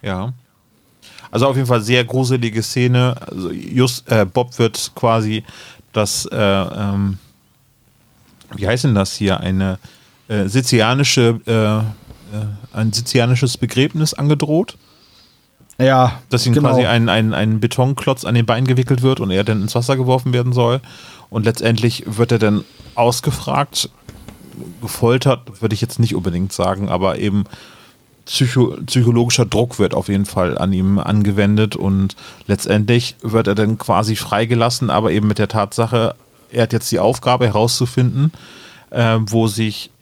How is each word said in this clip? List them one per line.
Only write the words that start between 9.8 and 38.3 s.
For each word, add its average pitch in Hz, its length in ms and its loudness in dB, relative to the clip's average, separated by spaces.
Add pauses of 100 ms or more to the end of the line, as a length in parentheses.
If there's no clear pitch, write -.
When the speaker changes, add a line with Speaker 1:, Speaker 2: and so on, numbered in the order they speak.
Speaker 1:
äh, 101 200 -2
sizilianische, 120 1000 2
äh, 110 320 2 (580)
äh, 107 100 -6 (260)
ein 110 200 -2
sizilianisches 120 680 0
Begräbnis 147 560 0
angedroht. 151 640 0 (1000)
Speaker 2:
Ja, 127 500 4
Speaker 1:
Dass 123 180 0
ihm 120 60 2
Speaker 2:
genau. 143 160 4
Speaker 1:
quasi 127 160 4
ein, 117 240 2
ein, 110 240 2
ein 107 260 0
Betonklotz 127 680 0
an 110 80 0
den 117 100 4
Bein 120 220 0
gewickelt 127 360 2
wird 131 160 2
und 110 120 -2
er 95 140 2
dann 107 180 0
ins 104 120 -4
Wasser 123 220 0
geworfen 127 380 0
werden 123 180 0
soll. 123 280 2 (500)
Und 107 160 -2
letztendlich 113 600 0
wird 113 260 0
er 117 60 2
dann 104 260 2 (320)
ausgefragt, 135 920 -2 (920)
gefoltert, 120 800 0
würde 107 120 0
ich 101 60 -4
jetzt - 180 -6
nicht 110 160 0
unbedingt 92 380 -4
sagen, 95 360 -2
aber 90 300 0
eben 101 260 0 (840)
psycho-, 123 580 0
psychologischer 120 640 2
Druck 117 320 -2
wird 98 160 0
auf 92 140 -2
jeden 98 180 0
Fall 90 320 -2
an 95 140 0
ihm 95 260 2
angewendet 104 800 2
und 98 400 0 (300)
letztendlich 104 760 0
wird 113 240 0
er 101 80 2
dann 107 240 0
quasi 107 380 0
freigelassen, 113 760 0
aber 95 220 2
eben 104 160 2
mit 104 100 0
der 104 100 0
Tatsache, 110 680 -2 (380)
er 120 120 0
hat - 80 -4
jetzt - 200 -2
die 104 60 0
Aufgabe 123 480 2
herauszufinden, 120 840 0 (580)